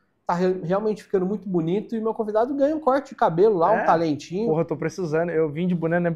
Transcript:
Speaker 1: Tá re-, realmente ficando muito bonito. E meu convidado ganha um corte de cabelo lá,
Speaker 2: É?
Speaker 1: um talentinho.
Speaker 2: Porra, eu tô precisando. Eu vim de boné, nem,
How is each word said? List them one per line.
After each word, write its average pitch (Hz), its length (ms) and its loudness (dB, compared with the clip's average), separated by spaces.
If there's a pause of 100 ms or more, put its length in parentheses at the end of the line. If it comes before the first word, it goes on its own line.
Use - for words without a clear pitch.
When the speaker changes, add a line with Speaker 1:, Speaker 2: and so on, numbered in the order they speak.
(260)
Speaker 1:
Tá 180 80 0
re-, 185 280 0
realmente 202 400 -2
ficando 185 220 -2
muito 208 240 -4
bonito. 180 480 -2
E 220 60 -4
meu 220 100 -2
convidado 220 420 -2
ganha 277 220 0
um 302 40 -6
corte 269 300 0
de - 40 -16
cabelo 196 420 4
lá, 180 220 4
Speaker 2:
É? - 40 -2
Speaker 1:
um - 40 0
talentinho. 170 640 0
Speaker 2:
Porra, 156 120 2
eu 160 60 0
tô 160 100 -4
precisando. 160 540 -2
Eu 160 200 0
vim 165 160 -4
de 180 80 2
boné, 165 260 0
nem, 170 160 0